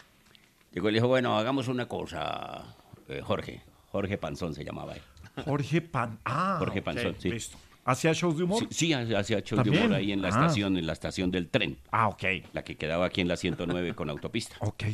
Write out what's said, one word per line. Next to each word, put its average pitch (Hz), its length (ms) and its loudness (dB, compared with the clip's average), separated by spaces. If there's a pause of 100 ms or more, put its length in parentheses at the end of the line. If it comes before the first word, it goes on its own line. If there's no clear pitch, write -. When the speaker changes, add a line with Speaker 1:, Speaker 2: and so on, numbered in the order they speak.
(720)
Speaker 1:
Llegó 92 160 0
y 104 40 4
le 110 40 4
dijo, 117 120 4
"Bueno, 123 280 2
hagamos 120 320 0
una 123 180 -2
cosa, - 880 -6 (340)
eh, 67 140 -8
Jorge". 82 380 -4 (300)
Jorge 98 280 -2
Panzón 80 360 -4
se 73 100 -10
llamaba 76 300 -10
él. - 80 -14 (420)
Speaker 2:
Jorge 143 380 0
Pan-, 117 420 -4
ah, 175 340 0
Speaker 1:
Jorge - 200 -2
Speaker 2:
ok, 92 60 -2
Speaker 1:
Panzón, 98 340 -2
sí. 92 120 -2
Speaker 2:
listo. - 280 -6 (260)
¿Hacía 143 280 4
shows 160 260 2
de 180 60 2
humor? 190 160 2
Speaker 1:
Sí, - 100 -2
sí, 175 220 2
ha-, 131 80 2 (180)
hacía 104 220 2
shows 120 220 2
de 117 80 4
Speaker 2:
¿También? 180 160 6
Speaker 1:
humor 196 100 4
ahí 101 160 2
en 98 100 0
la 95 60 0
Speaker 2:
Ah. - 20 2
Speaker 1:
estación, 104 480 4
en 80 80 0
la 78 60 0
estación 90 380 -2
del 90 180 0
tren. 87 280 2 (140)
Speaker 2:
Ah, 110 180 4
ok. - 140 -6 (300)
Speaker 1:
La 78 120 -4
que 78 120 -10
quedaba 82 300 2
aquí 87 140 0
en 87 80 4
la 87 80 0
ciento 85 300 -2
nueve 87 280 -2
con 76 140 -6
autopista. 82 480 -6
Speaker 2:
<laughs> - 40 -16
Ok, 107 340 -4